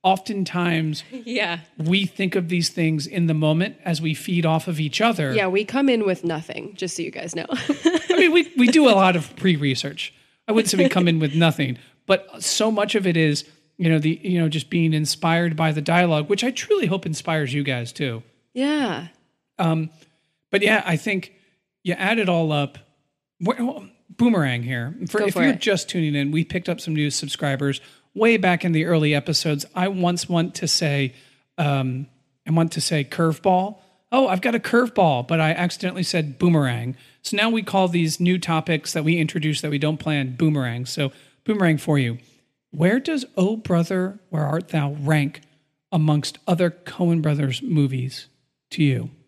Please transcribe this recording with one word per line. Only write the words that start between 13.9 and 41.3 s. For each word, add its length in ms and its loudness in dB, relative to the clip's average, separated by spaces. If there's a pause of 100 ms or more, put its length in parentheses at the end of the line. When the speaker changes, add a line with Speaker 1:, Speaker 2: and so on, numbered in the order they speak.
Speaker 1:
the, 240 -2
you 160 0
know, 100 2
just 200 -6
being 240 2
inspired 600 0
by 160 0
the 100 -4
dialogue, 480 2
which 140 0
I 80 0
truly 360 0
hope 180 -2
inspires 480 -4
you 100 -2
guys 300 -4
too. 300 -6 (300)
Speaker 2:
Yeah. 540 -2 (500)
Speaker 1:
Um, 320 0 (640)
but 100 2
yeah, 240 4
I 120 0
think 360 -4 (500)
you 100 -2
add 260 0
it 100 0
all 220 2
up. 260 -2 (640)
Wh-, 180 -2
well, 280 -4 (300)
boomerang 460 2
here. 320 -6 (120)
For, 120 -2
Speaker 2:
Go 80 2
Speaker 1:
if 60 -2
Speaker 2:
for 100 2
Speaker 1:
you're 100 4
Speaker 2:
it. 80 -4
Speaker 1:
just 280 0
tuning 260 -2
in, 160 0
we 120 0
picked 240 -6
up 140 -6
some 140 -6
new 140 0
subscribers 720 -4 (360)
way 220 4
back 280 2
in 80 2
the 120 2
early 300 2
episodes. 500 -2 (100)
I 120 0
once 400 -2
want 280 -2
to 120 -6
say, 460 0 (440)
um, 500 -2 (400)
I 40 -2
want 220 2
to 80 -4
say 240 -2
curveball. 720 0 (340)
"Oh, 160 4
I've 140 0
got 140 0
a 40 0
curveball," 680 2
but 120 0
I 120 2
accidentally 520 -4
said 360 -2
boomerang. 580 2 (240)
So 160 -4
now 120 2
we 140 0
call 240 2
these 320 0
new 200 2
topics 520 -2
that 140 -2
we 140 2
introduce 420 -2
that 100 -4
we 60 -2
don't 220 -2
plan 360 -4
boomerang. 500 0
So 280 -4 (320)